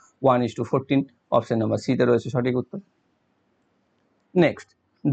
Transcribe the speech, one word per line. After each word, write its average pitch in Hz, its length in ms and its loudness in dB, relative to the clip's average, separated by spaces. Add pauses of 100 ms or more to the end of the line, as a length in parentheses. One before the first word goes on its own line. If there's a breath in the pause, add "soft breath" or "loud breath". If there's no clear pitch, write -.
(320 soft breath)
one 123 140 2
is 101 120 -6
to - 120 -4
fourteen, 139 300 0 (360)
অপশন 117 260 0
নাম্বার 110 220 -2
সি 135 140 -2
তে 127 120 2
রয়েছে 117 240 0
সঠিক 123 260 -2
উত্তর। 202 180 -10 (1600)
নেক্সট, 160 340 2 (440)